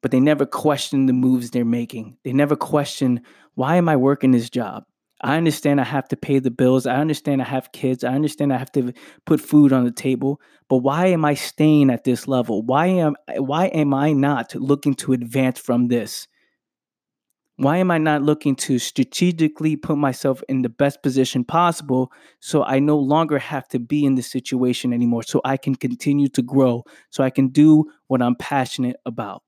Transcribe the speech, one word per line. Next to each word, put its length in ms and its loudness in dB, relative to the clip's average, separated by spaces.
But 80 -4
they 100 2
never 260 2
question 600 -2
the 60 2
moves 380 0
they're 140 -2
making. 600 -6
They 80 -6
never 240 2
question, 680 -2
"Why 220 0
am 120 2
I 80 2
working 360 2
this 180 0
job? 340 -8
I 160 -2
understand 440 0
I 40 0
have 240 -6
to 80 -4
pay 220 -2
the 120 -2
bills. 360 2
I 100 -2
understand 460 -2
I 40 -6
have 260 -6
kids. 320 -4
I 100 -2
understand 380 -2
I 60 0
have 140 -8
to 200 -2
put 160 0
food 320 6
on 120 4
the 60 0
table. 500 -4
But 100 2
why 280 0
am 180 2
I 100 2
staying 560 4
at 140 -4
this 240 -2
level? 340 -2
Why 240 0
am, 300 0
why 300 -2
am 280 0
I 180 2
not 420 0
looking 420 -2
to 160 -4
advance 460 -2
from 300 -2
this? 400 -4
Why 220 0
am 120 0
I 80 2
not 240 0
looking 320 0
to 240 -2
strategically 960 -2
put 240 -4
myself 500 -2
in 140 -2
the 60 -2
best 340 -2
position 400 0
possible 680 0
so 240 -2
I 160 0
no 180 2
longer 440 0
have 300 -10
to 100 -4
be 240 -2
in 100 2
this 160 -4
situation 640 -2
anymore, 320 0
so 200 0
I 120 0
can 180 -2
continue 540 -2
to 140 -2
grow, 420 2
so 140 -2
I 60 0
can 180 0
do 420 6
what 160 0
I'm 140 2
passionate 680 -4
about?" 440 -10